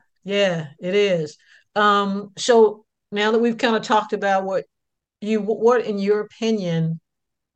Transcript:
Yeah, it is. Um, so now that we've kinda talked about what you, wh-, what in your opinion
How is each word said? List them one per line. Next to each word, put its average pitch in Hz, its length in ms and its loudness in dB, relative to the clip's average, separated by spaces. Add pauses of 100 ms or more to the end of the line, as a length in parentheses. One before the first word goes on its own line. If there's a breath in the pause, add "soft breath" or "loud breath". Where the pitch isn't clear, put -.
(240)
Yeah, 185 440 -2 (100)
it 180 160 -6
is. 185 420 0 (380 soft breath)
Um, 202 600 0
so 226 480 4 (260)
now 208 220 0
that 226 60 2
we've 233 200 0
kinda 226 220 0
talked 214 320 0
about 196 320 -2
what 190 220 -4 (540)
you, 214 200 -2
wh-, 208 200 -4
what 233 240 2
in 208 140 -6
your 202 220 0
opinion 175 800 -4 (560)